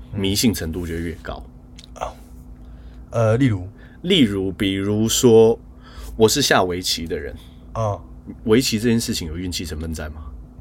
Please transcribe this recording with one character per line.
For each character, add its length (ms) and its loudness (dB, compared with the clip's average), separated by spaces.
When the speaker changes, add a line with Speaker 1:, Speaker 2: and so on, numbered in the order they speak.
Speaker 1:
嗯。 80 -6
Speaker 2:
迷 140 0
信 180 2
程 180 -6
度 160 -6
就 80 -6
越 280 -6
高。 200 -12
Speaker 1:
哦。 160 -10
呃， 280 2
例 80 4
如？ 200 0
Speaker 2:
例 180 2
如， 320 2
比 220 -2
如 340 0
说， 500 6
我 120 6
是 140 2
下 200 4
围 200 -2
棋 240 -4
的 120 -4
人。 160 -10
Speaker 1:
哦。 260 -2
Speaker 2:
围 160 6
棋 180 -2
这 120 0
件 100 2
事 140 -4
情 120 -6
有 120 -8
运 120 -6
气 140 -6
成 160 -8
分 120 -6
在 180 -8
吗？ 160 -14